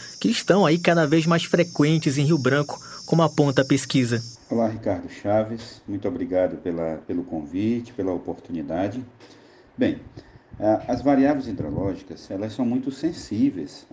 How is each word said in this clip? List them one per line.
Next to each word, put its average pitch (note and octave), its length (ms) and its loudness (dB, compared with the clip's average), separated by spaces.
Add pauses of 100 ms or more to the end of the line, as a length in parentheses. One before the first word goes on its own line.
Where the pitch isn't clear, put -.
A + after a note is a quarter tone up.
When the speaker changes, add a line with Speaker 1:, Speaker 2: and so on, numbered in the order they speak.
(180)
Speaker 1:
que G3 100 0
estão G3 380 4
aí E3 140 4
cada E3+ 260 4
vez D#3 200 4
mais E3+ 180 2
frequentes D#3 760 2
em D3 60 2
Rio D#3+ 120 4
Branco, C#3 400 0 (300)
como E3 160 4
aponta D3 400 4
a - 20 2
pesquisa? C3 560 2 (300)
Speaker 2:
Olá, A#2 160 0
Ricardo G#2+ 420 -4
Chaves. A2 800 -4
Muito G2+ 220 -4
obrigado F2 480 0
pela, E2 500 -4
pelo F2+ 160 -4
convite, F#2+ 680 -4
pela F#2+ 200 -4
oportunidade. F2 880 -6 (800)
Bem, - 200 0 (600)
a, G#2+ 300 2
as B2 140 -2
variáveis C#3 440 2
hidrológicas, F2+ 840 -8
elas G#2+ 240 -6
são C3 140 -2
muito B2+ 240 -2
sensíveis C3 1040 -4